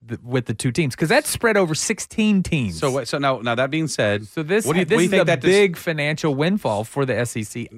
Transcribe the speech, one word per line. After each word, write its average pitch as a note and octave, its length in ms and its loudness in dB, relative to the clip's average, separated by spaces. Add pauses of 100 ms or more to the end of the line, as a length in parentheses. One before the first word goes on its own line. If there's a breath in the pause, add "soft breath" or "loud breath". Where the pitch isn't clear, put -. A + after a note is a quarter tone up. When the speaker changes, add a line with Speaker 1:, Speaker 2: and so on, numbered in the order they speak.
Speaker 1:
the, A2+ 160 -8
with B2 240 -2
the A#2 80 -4
two - 180 -2
teams, D3 240 0
'cause E3 120 0
that's C4+ 220 2
spread A3 260 0
over F3 180 2
sixteen G#3 680 0
teams. C#3 360 -2
Speaker 2:
So C#3+ 120 0
what, B2+ 180 -2
so D3+ 100 -4
now, C3+ 220 0
now A#2 140 -2
that C3 160 0
being D#3 180 -2
said, G#2 400 0
Speaker 1:
So E3 140 -6
this, F#3+ 240 0
Speaker 2:
what D3 80 2
do F3+ 60 2
you, F3+ 40 2
Speaker 1:
this G3+ 120 2
Speaker 2:
what - 20 6
do E3+ 60 4
you - 20 4
Speaker 1:
is F3+ 40 0
Speaker 2:
think F#3+ 120 4
Speaker 1:
a - 40 0
Speaker 2:
that E3 140 2
this D#3+ 100 2
Speaker 1:
big G3 260 4
financial D3+ 580 -2
windfall C3+ 500 0
for C#3 220 -4
the A#2+ 120 0
S A#2+ 180 -2
E A2+ 60 -4
C A#2 360 -10